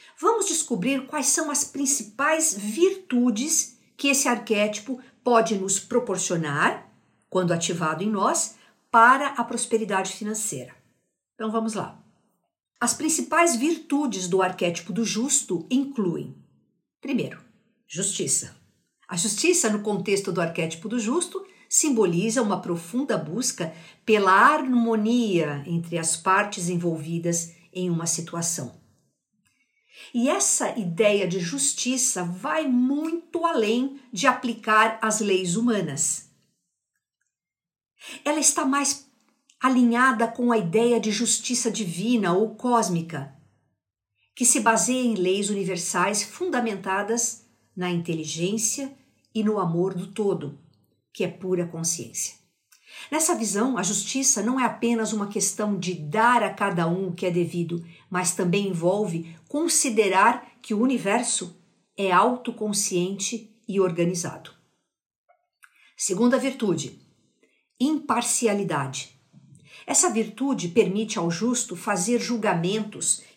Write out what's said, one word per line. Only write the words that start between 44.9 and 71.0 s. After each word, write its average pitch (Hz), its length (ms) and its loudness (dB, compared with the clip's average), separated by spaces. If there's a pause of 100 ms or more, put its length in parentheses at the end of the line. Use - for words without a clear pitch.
em 226 80 2
leis 196 340 0
universais 190 720 -2
fundamentadas 220 1200 -2 (280)
na 180 140 -4
inteligência 175 1040 -4 (400)
e 214 120 -2
no 214 160 0
amor 175 340 0
do 180 140 -8
todo, 170 500 -4 (540)
que - 100 -4
é 180 60 -2
pura 180 380 -2
consciência. - 680 -6 (760)
Nessa 320 240 0
visão, 220 440 0
a - 40 -2
justiça 208 600 0
não 254 160 0
é 254 60 0
apenas 233 480 0
uma 202 160 -2
questão 208 500 -2
de 175 160 -4
dar 220 480 2
a 190 100 -2
cada 175 360 0
um 185 200 -2
o 170 60 -6
que 185 120 -4
é 180 40 0
devido, 170 540 -2 (260)
mas 180 240 -2
também 196 340 0
envolve 175 680 -2 (120)
considerar 233 1120 2
que - 140 -6
o 202 60 0
universo 226 760 0 (400)
é 196 140 0
autoconsciente 202 1400 0 (180)
e 196 120 0
organizado. 170 680 -2 (1500)
Segunda 240 420 2
virtude, 196 600 -2 (800)
imparcialidade. 202 1300 0 (720)
Essa 349 240 2
virtude 220 580 -2
permite 208 500 2